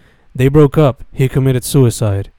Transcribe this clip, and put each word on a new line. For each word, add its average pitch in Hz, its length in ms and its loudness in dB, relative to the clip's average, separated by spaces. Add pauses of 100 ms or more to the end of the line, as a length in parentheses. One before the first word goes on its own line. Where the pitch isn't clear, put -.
(340)
They 127 140 0
broke 147 300 2
up, 143 340 0
he 135 160 -2
committed 131 360 -2
suicide. 110 760 -2